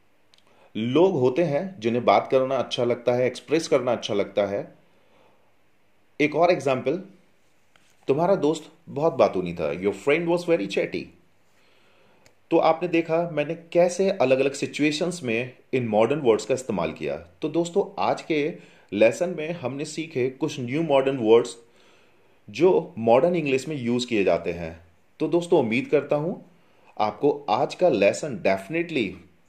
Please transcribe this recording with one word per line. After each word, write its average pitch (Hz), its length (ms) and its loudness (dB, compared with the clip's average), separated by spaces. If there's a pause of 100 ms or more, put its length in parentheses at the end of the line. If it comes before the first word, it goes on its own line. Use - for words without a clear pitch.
(760)
लोग 135 360 2
होते 127 320 2
हैं 160 360 -4
जिन्हें 117 240 -2
बात 107 260 4
करना 131 260 2
अच्छा 123 280 -4
लगता 120 280 0
है, 123 140 0
एक्सप्रेस 143 420 -2
करना 127 240 2
अच्छा 110 220 -4
लगता 101 320 0
है, 101 300 -8 (1400)
एक 147 160 2
और 175 140 4
एग्जांपल, 139 520 -2 (1080)
तुम्हारा 170 260 2
दोस्त 156 380 -2 (160)
बहुत 151 240 0
बातूनी 92 420 2
था, 80 180 -2
your 92 220 -2
friend 165 340 0
was 175 200 -2
very 180 200 0
chatty। 175 340 -4 (1500)
तो 165 80 4
आपने 165 300 2
देखा 165 440 -2
मैंने 147 220 -4
कैसे 180 560 0
अलग-अलग 131 420 2
सिचुएशंस 156 720 -4
में 123 340 -4 (160)
इन 123 160 -2
मॉडर्न 117 320 2
वर्ड्स 113 240 2
का 135 100 -2
इस्तेमाल 85 380 -4
किया। 73 240 -6
तो - 320 -10
दोस्तों, 170 560 -2
आज 123 180 -2
के 156 320 -2 (380)
लेसन 123 460 2
में 156 140 -6
हमने 139 320 -8
सीखे 151 460 -4
कुछ 143 300 -6
न्यू 127 220 -4
मॉडर्न 139 340 2
वर्ड्स 117 400 4 (920)
जो 165 480 2
मॉडर्न 131 380 4
इंग्लिश 139 320 -2
में 156 80 -6
यूज़ 120 300 -2
किए 101 180 0
जाते 90 280 2
हैं। 85 280 -10 (400)
तो 156 80 -2
दोस्तों, 170 320 2
उम्मीद 120 260 -2
करता 147 300 0
हूँ 160 280 -6 (560)
आपको 107 480 -2
आज 127 260 0
का 180 140 2
लेसन 113 580 0
definitely 147 640 -2 (400)